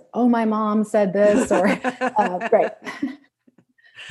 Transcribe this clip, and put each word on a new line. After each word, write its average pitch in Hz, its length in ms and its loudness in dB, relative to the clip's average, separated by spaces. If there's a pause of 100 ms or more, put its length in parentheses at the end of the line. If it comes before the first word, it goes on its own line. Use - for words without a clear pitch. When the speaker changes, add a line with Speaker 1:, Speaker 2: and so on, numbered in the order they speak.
(140)
Speaker 1:
"Oh, 240 140 0
my 233 160 2
mom 214 400 0
said 208 300 0
this," 208 380 2
or, 180 160 2
Speaker 2:
<laughs> 247 340 -4
Speaker 1:
uh, 214 500 -2
right. 175 200 2 (120)
<laughs> - 340 -10 (920)